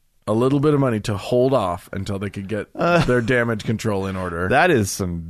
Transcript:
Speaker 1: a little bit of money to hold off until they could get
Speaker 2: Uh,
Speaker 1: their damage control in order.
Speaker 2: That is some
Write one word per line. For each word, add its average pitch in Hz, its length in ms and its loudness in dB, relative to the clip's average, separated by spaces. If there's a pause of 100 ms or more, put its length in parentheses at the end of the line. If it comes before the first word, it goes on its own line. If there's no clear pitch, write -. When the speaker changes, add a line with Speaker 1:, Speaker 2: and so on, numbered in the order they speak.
(280)
Speaker 1:
a 104 60 0
little 131 260 2
bit 151 140 4
of 143 60 4
money 123 200 2
to 101 180 -2
hold 123 340 2
off 95 400 -2
until 98 280 -6
they 101 100 -6
could 95 180 -10
get 101 280 -6
Speaker 2:
Uh, 170 300 2
Speaker 1:
their 123 160 2
damage 117 420 0
control 104 420 -2
in 95 100 -6
order. 90 340 -4
Speaker 2:
That 147 200 4
is 110 220 2
some 87 280 -4 (100)